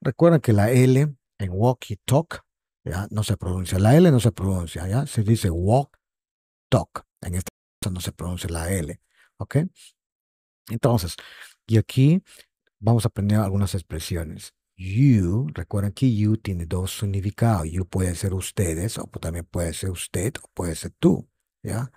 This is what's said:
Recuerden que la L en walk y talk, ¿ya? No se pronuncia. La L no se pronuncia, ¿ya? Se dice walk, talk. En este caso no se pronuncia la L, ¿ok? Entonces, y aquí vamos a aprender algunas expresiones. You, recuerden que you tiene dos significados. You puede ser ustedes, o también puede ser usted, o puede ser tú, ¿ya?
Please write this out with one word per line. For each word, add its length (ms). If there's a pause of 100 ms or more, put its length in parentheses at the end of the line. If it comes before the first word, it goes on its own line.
Recuerden 400
que 120
la 180
L 440 (240)
en 120
walk 400
y 60
talk, 480 (400)
¿ya? 260
No 120
se 140
pronuncia. 420
La 180
L 140
no 100
se 120
pronuncia, 560
¿ya? 180
Se 160
dice 280
walk, 480 (720)
talk. 360 (160)
En 140
este 160 (300)
caso 120
no 80
se 120
pronuncia 380
la 220
L, 280 (380)
¿ok? 180 (1120)
Entonces, 480 (500)
y 120
aquí 440 (560)
vamos 260
a 40
aprender 300
algunas 360
expresiones. 800 (220)
You, 760
recuerden 400
que 200
you 240
tiene 300
dos 320
significados. 720
You 160
puede 280
ser 200
ustedes, 640
o 60 (160)
también 240
puede 300
ser 160
usted, 420 (100)
o 120
puede 200
ser 240
tú, 300 (340)
¿ya? 340